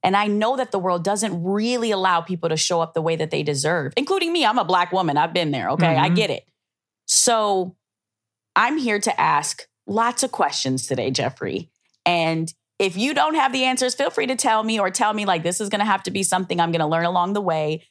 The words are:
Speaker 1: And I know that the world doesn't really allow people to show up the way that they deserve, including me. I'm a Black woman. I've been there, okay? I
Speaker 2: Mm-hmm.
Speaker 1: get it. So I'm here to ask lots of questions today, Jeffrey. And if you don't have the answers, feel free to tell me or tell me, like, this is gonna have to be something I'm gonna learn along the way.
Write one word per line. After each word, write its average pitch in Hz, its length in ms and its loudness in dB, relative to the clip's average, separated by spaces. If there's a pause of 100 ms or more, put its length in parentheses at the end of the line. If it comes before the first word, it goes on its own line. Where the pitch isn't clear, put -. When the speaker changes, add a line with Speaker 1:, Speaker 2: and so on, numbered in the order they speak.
Speaker 1:
And 185 120 4
I 208 120 2
know 214 280 2
that 254 140 -2
the 202 80 -2
world 180 240 0
doesn't 196 400 -2
really 220 480 0
allow 190 300 2
people 170 300 -4
to 160 60 0
show 170 240 0
up 160 140 -4
the 160 80 0
way 165 140 0
that 160 160 -4
they 151 100 -2
deserve, 147 540 -2
including 339 360 0
me. 330 140 2
I'm 220 120 2
a 202 60 0
Black 180 280 2
woman. 175 260 0
I've 165 160 0
been 170 160 0
there, 113 200 -2
okay? 160 260 2
I 156 100 4
Speaker 2:
Mm-hmm. 175 80 2
Speaker 1:
get 196 160 2
it. - 160 -8 (600)
So 208 720 2 (760)
I'm 247 220 2
here 233 240 0
to - 200 0
ask 156 460 0 (200)
lots 226 360 0
of 262 100 -2
questions 131 540 -2
today, 127 240 -2
Jeffrey. 131 600 -4 (360)
And 165 460 0 (260)
if 190 180 -2
you 254 180 0
don't 302 200 2
have 277 180 2
the 262 120 0
answers, 254 300 0
feel 269 160 -2
free - 180 -2
to 254 80 -2
tell 220 260 2
me 220 160 -2
or 190 120 0
tell 214 220 0
me, 208 120 -4
like, 180 180 0
this 175 180 -2
is 202 80 -4
gonna 202 160 0
have 202 200 2
to 190 80 -4
be 196 100 -2
something 185 380 0
I'm 170 100 2
gonna 165 180 0
learn 165 160 0
along 180 280 0
the 208 80 0
way. 160 500 -2